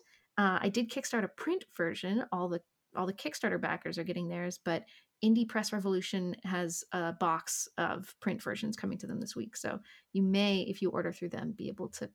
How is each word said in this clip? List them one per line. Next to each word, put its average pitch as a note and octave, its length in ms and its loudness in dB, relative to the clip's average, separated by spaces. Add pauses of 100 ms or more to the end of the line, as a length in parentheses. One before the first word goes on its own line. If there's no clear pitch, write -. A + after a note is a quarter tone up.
(380)
uh, F#3+ 220 6
I G3+ 80 2
did A3+ 220 2
kickstart A#3+ 340 0
a F#3 40 -2
print - 360 -2 (120)
version. F3+ 560 0
All F3+ 160 0
the, E3+ 120 0 (340)
all F3+ 120 0
the F#3+ 60 -2
Kickstarter G3 480 -2
backers E3 380 -4
are E3 60 -4
getting F3 240 -2
theirs, F3 340 -4
but E3+ 220 0 (400)
Indie A3+ 240 8
Press G#3+ 240 0
Revolution F#3 720 0
has F3+ 480 -2
a E3 220 0
box E3 540 0 (100)
of - 420 -2
print G#3+ 220 0
versions G#3+ 340 -4
coming - 220 -4
to - 80 -10
them - 120 -4
this - 160 -6
week. A3 220 -8
So G#3 240 -6 (320)
you G3 100 4
may, G3 460 4
if F#3+ 140 -4
you F#3 80 2
order E3+ 200 0
through F3 200 -6
them, - 220 -4
be - 160 -6
able - 200 -6
to - 260 -8